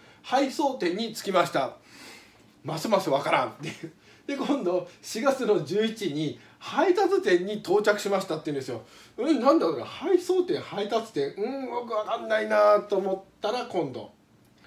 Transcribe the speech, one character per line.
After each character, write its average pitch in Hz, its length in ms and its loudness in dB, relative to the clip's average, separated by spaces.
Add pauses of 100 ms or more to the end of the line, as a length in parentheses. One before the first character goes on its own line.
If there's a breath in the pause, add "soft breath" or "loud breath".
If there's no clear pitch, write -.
(240 loud breath)
配 262 280 2
送 277 240 -2
店 180 200 -2
に 220 180 -6
着 - 100 -10
き 196 80 -4
ま 175 140 6
し - 80 -6
た。 135 240 -2 (840 loud breath)
ま 156 140 -6
す - 100 -6
ま 208 120 4
す 180 100 -2
わ 139 120 2
か 156 100 -2
ら 143 140 2
ん。 117 160 -8
で、 113 100 -10 (560 soft breath)
で、 277 100 -6
今 262 260 -2
度、 180 240 -2 (140 loud breath)
四 - 200 -8
月 269 240 2
の 190 180 2
十 190 220 0
一 190 280 -4
に 151 260 -4 (200 loud breath)
配 330 340 2
達 381 280 2
店 180 240 4
に 208 140 -4
到 202 220 2
着 208 180 2
し 202 100 -4
ま 196 120 2
し - 60 -8
た 160 80 -2
っ - 40 -2
て - 120 -12
言 143 40 -4
う - 20 -4
ん - 20 -4
で 127 60 -6
す - 40 -8
よ。 120 140 -8 (340 loud breath)
「う 269 140 2
ん？ 269 80 2
な 254 140 6
ん 330 40 6
だ 226 80 2
ろ 151 120 0
う？ - 40 -6
配 349 380 0
送 370 240 0
店、 151 160 -2
配 202 300 -6
達 220 240 -2
店。 139 240 -2
う 202 100 -2
ん、 269 240 -6
僕 240 220 -6
わ 214 120 -2
か 220 120 -4
ん 226 100 -10
な 214 140 0
い 214 60 -4
な」 208 400 6
と 196 100 0
思 190 160 0
っ - 280 -8
た 214 100 -2
ら、 240 140 -2
今 160 260 -2
度、 110 200 -12 (560 soft breath)